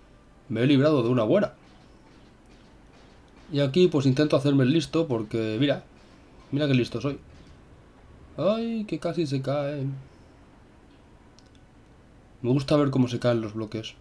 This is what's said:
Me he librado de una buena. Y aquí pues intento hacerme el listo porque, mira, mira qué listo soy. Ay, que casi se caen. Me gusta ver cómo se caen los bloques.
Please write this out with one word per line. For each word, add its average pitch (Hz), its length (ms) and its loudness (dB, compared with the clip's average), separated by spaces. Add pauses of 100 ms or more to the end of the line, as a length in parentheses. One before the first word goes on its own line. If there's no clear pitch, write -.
(500)
Me 110 120 -4
he 127 60 4
librado 143 360 4
de 113 60 0
una 123 140 2
buena. 165 300 2 (2000)
Y 143 100 -2
aquí 143 260 4
pues 151 180 0
intento 147 300 2
hacerme 139 280 2
el 127 100 2
listo 160 340 0
porque, 110 520 -4
mira, 143 240 0 (680)
mira 143 160 0
qué 139 60 2
listo 120 260 0
soy. 135 200 -6 (1160)
Ay, 226 480 -2
que 160 140 -6
casi 165 260 -4
se 135 160 -4
caen. 139 540 -4 (2500)
Me 120 100 -2
gusta 143 240 0
ver 143 160 2
cómo 123 160 2
se 117 120 -6
caen 120 220 0
los 104 120 -10
bloques. 110 480 -10